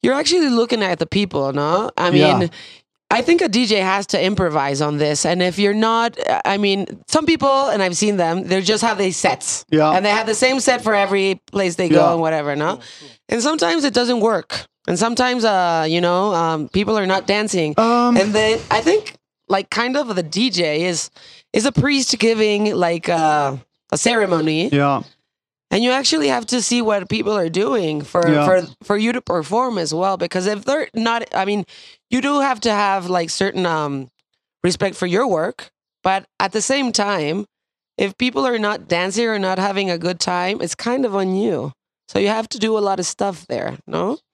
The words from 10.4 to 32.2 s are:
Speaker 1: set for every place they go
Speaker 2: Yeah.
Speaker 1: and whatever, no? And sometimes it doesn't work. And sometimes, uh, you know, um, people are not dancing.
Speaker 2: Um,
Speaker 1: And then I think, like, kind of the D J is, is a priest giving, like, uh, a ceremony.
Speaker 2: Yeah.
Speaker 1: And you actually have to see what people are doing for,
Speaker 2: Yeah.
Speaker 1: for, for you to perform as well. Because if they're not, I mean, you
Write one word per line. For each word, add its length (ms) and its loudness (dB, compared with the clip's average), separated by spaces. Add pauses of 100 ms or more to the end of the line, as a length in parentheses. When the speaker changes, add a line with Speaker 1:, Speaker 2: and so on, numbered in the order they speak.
Speaker 1:
set 240 2
for 100 0
every 480 0 (100)
place 240 -2
they 140 -2
go 160 6
Speaker 2:
Yeah. 80 4
Speaker 1:
and 80 0
whatever, 340 -2
no? 240 -2 (500)
And 120 0
sometimes 440 0
it 80 -2
doesn't 260 0
work. 480 -2 (200)
And 120 -2
sometimes, 440 0
uh, 460 2
you 120 2
know, 320 2
um, 360 -2
people 280 0
are 100 0
not 200 0
dancing. 520 0
Speaker 2:
Um, 380 4
Speaker 1:
And 160 2
then 260 2 (100)
I 120 2
think, 340 0 (320)
like, 220 -2
kind 280 -2
of 180 -4
the 80 -2
D 280 -2
J 320 -2
is, 260 -4 (440)
is 120 0
a 60 2
priest 480 0
giving, 560 2
like, 340 -2
uh, 460 0 (360)
a 60 -2
ceremony. 680 0
Speaker 2:
Yeah. 340 2 (680)
Speaker 1:
And 140 2
you 80 2
actually 380 2
have 180 0
to 140 0
see 200 0
what 280 -2
people 280 -2
are 120 0
doing 520 -2
for, 280 -2
Speaker 2:
Yeah. 160 4
Speaker 1:
for, 220 4 (160)
for 140 0
you 140 0
to 100 -2
perform 560 -2
as 160 -4
well. 220 0
Because 320 -4
if 160 -4
they're 300 -2
not, 320 -2 (100)
I 80 0
mean, 220 -2 (440)
you 120 0